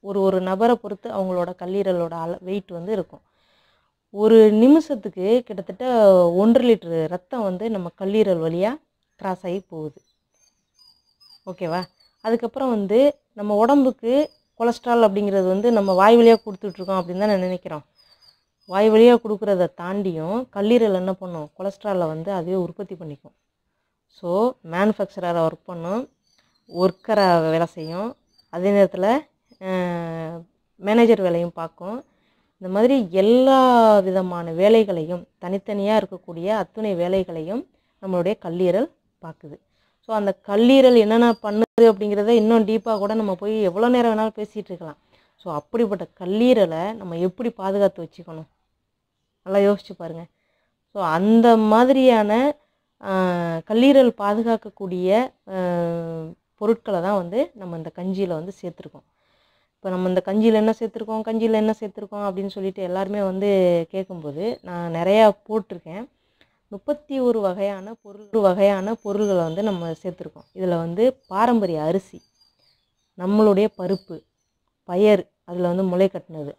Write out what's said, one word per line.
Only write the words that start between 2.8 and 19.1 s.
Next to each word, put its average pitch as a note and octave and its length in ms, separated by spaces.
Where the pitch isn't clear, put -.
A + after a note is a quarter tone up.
இருக்கும். G#3 280
ஒரு G#3+ 380
நிமிஷத்துக்கு A3+ 920
கிட்டத்தட்ட G3 400
ஒன்றரை A#3 420
லிட்டர் E3 340
ரத்தம் F3+ 340
வந்து G3 280
நம்ம F#3+ 180
கல்லீரல் G3 400
வழியா F3 420
cross F#3 300
ஆகி F3+ 220
போகுது. D#3 340
ஓகேவா? F3+ 360
அதுக்கப்புறம் A#3 500
வந்து A3+ 460
நம்ம G#3 240
உடம்புக்கு C4 720
cholesterol A#3 440
அப்படிங்கிறது G3 440
வந்து G3+ 260
நம்ம G3 200
வாய் G3 240
வழியா A#3 180
கொடுத்துட்ருக்கோம் F#3+ 640
அப்படின்னு F3+ 180
தானே G#3 180
நினைக்கிறோம். F#3 460
வாய் G3+ 240
வழியா A#3 240